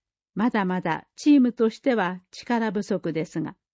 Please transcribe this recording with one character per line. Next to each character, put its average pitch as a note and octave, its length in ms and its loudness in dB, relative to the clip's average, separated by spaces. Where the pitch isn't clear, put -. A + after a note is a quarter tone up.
ま A3 160 0
だ G3+ 160 0
ま F#3 160 -2
だ D#3+ 240 -4
チ D4 220 6
ー - 20 8
ム B3 140 2
と A3+ 160 2
し - 100 -14
て C4 140 0
は F#3 260 -2
力 A3+ 400 -4
不 G3+ 120 -4
足 F3 320 -4
で D#3 100 -2
す E3 160 -6
が、 D3+ 160 -8